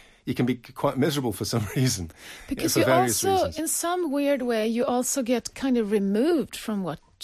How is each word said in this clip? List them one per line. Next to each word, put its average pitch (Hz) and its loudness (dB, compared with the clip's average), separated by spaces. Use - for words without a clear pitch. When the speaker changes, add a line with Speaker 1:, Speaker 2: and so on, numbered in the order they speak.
Speaker 1:
you 123 -4
can 127 2
be 127 2
c-, - -20
quite 135 -2
miserable 139 0
for - -6
some 110 -2
<laughs> - -4
reason, 92 0
Speaker 2:
Because - -2
Speaker 1:
for - 2
Speaker 2:
you - 4
Speaker 1:
various - 4
Speaker 2:
also, 381 4
Speaker 1:
reasons. - -8
Speaker 2:
in 320 -2
some 339 -2
weird 285 2
way, 226 0
you 233 0
also 254 0
get 233 -2
kind 254 0
of 202 0
removed 220 2
from 202 -6
what 156 -6